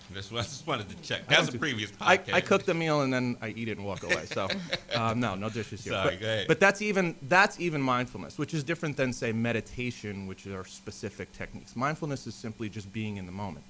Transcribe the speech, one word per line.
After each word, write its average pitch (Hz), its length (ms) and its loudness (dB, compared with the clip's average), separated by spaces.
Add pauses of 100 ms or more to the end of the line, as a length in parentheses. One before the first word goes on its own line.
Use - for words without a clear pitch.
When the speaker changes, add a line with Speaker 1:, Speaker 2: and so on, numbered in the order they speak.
(140)
Speaker 1:
that's 95 180 -8
what 117 100 -2
I - 20 0
just - 240 -8
wanted 202 220 -2
to - 120 -10
check. 92 260 -4
Speaker 2:
I - 40 4
Speaker 1:
That 147 80 8
was 254 80 4
Speaker 2:
don't - 80 -6
Speaker 1:
a - 20 -2
Speaker 2:
do - 20 -2
Speaker 1:
previous 113 400 -2
Speaker 2:
I, 185 140 8
I 190 40 8
Speaker 1:
podcast. 190 280 2
Speaker 2:
cook 196 200 4
the 175 100 2
meal 160 260 2
and 131 100 2
then 123 300 2
I 113 80 -4
eat 113 180 -4
it 101 100 -2
and 98 80 -6
walk 98 180 -4
away. 85 240 0
So, 101 200 0 (240)
Speaker 1:
<laughs> - 240 -4
Speaker 2:
um, 113 240 2
no, 113 140 2
no 101 160 -4
dishes 107 340 -6
here. 104 100 -4
Speaker 1:
Sorry, 95 180 2
Speaker 2:
But, 90 100 -6
Speaker 1:
go 110 60 -4
ahead. 110 200 2
Speaker 2:
but 160 120 6
that's 196 240 6
even, 190 400 2
that's 190 360 6
even 156 220 0
mindfulness, 123 560 0
which 151 160 -2
is 151 100 0
different 156 340 -2
than, 131 140 2
say, 120 200 -2
meditation, 113 960 -2
which 95 200 -10
are 95 180 -6
specific - 680 -10
techniques. - 420 -10
Mindfulness 143 520 -2
is 113 80 -8
simply 110 340 -6
just 95 240 -10
being 107 240 -4
in 92 80 -6
the 90 60 -10
moment. 92 380 -6